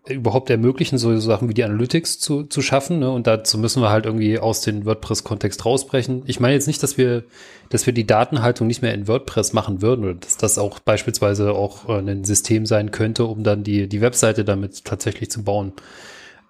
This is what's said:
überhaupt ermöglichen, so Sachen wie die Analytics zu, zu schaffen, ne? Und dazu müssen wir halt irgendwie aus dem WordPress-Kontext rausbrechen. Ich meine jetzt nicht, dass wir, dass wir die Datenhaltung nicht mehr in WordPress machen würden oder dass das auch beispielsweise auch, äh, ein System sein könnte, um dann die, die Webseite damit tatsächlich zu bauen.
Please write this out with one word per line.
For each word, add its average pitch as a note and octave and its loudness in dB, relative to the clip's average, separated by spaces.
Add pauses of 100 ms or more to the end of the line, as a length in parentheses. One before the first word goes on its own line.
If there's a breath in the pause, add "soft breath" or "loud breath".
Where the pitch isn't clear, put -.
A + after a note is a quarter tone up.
überhaupt B2+ 0
ermöglichen, B2+ 2
so A2+ 2
Sachen A2 0
wie A2 -2
die A#2 0
Analytics A#2+ -2
zu, D3 -2
zu D3 -6
schaffen, C#3 0
ne? C3 0
Und C3 -2
dazu A2 2
müssen A2+ 0
wir A2 4
halt A2 2
irgendwie A2 0
aus A2 0
dem G#2 -2
WordPress-Kontext G#2+ -4
rausbrechen. C3 0
Ich B2+ -4
meine B2 4
jetzt C3+ 2
nicht, D3+ -2
dass - -2
wir, A#2+ 2 (440 loud breath)
dass - 0
wir B2+ 2
die A#2 0
Datenhaltung A#2 2
nicht A#2 -2
mehr A2+ 0
in G2+ -6
WordPress A2 -2
machen G2+ -2
würden A2+ 2
oder F#2 -2
dass - -8
das G#2 0
auch G2+ -4
beispielsweise G#2 2
auch, G2+ -2
äh, A2 0
ein G2 -4
System G#2+ 0
sein G#2+ 2
könnte, A2 0
um A2 -4
dann G#2 2
die, G2+ 0
die G2+ -2
Webseite A2 2
damit G2+ -4
tatsächlich - -6
zu G#2+ -8
bauen. G2+ -2 (760 loud breath)